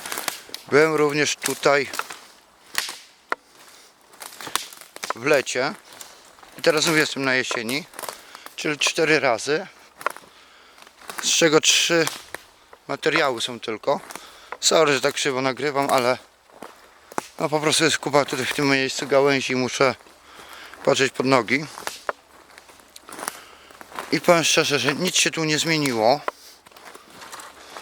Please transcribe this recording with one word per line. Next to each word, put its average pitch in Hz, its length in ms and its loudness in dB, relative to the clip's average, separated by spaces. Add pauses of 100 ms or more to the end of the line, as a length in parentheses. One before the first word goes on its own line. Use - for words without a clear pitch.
(680)
Byłem 156 280 4
również 147 400 0
tutaj 139 540 0 (3250)
w 113 100 -6
lecie. 139 480 0 (840)
I - 40 -20
teraz 156 220 2
znów 160 140 2
jestem 139 280 0
na 131 100 2
jesieni, 127 500 -4 (680)
czyli 151 220 -4
cztery 156 420 2
razy. 135 480 0 (1600)
Z - 40 -2
czego 156 340 4
trzy - 440 2 (840)
materiały 143 540 0
są 120 180 -8
tylko. 117 400 -4 (600)
Sorry, 160 340 4
że 127 80 2
tak 143 120 2
krzywo 131 280 -2
nagrywam, 135 480 0
ale 123 280 4 (1200)
no 160 100 -2
po 151 100 0
prostu 151 240 2
jest 147 140 2
kupa 143 280 2
tutaj 131 200 -4
w - 80 -4
tym 143 160 0
miejscu 135 380 0
gałęzi 139 460 4
i - 20 0
muszę 127 400 2 (880)
patrzeć 131 300 2
pod 127 120 -2
nogi. 131 400 2 (2500)
I 156 100 0
powiem 170 220 6
szczerze, 143 360 2
że 135 140 0
nic 131 220 -2
się - 160 2
tu 160 120 -2
nie 151 160 0
zmieniło 143 640 2 (1600)